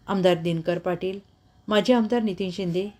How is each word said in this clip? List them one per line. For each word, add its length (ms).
आमदार 280
दिनकर 420
पाटील, 420
माजी 260
आमदार 280
नितीन 300
शिंदे 360